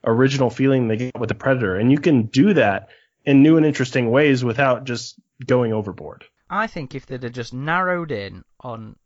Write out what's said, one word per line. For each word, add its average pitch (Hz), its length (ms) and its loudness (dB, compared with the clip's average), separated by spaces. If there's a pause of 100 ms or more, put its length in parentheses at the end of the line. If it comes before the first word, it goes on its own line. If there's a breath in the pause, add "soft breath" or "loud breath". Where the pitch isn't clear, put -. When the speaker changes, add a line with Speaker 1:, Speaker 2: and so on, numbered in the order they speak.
Speaker 1:
original 127 480 2
feeling 131 360 0
they 110 100 -2
get 127 220 -8
with 117 100 -6
the - 60 -2
Predator. 120 420 -2
And 117 140 4
you 147 60 4
can 139 300 2
do 185 260 4
that 104 360 0 (360 soft breath)
in 139 160 6
new 160 160 6
and 156 80 4
interesting 127 460 -2
ways 135 340 2
without 123 380 0
just 120 360 -10 (240)
going 123 300 0
overboard. 95 520 -10 (220)
Speaker 2:
I 208 200 -6
think 156 260 -12
if 135 140 -12
they'd 127 160 -12
have 117 80 -10
just 123 240 -10
narrowed 170 560 -4
in 98 320 -10 (160)
on 113 360 -14 (100)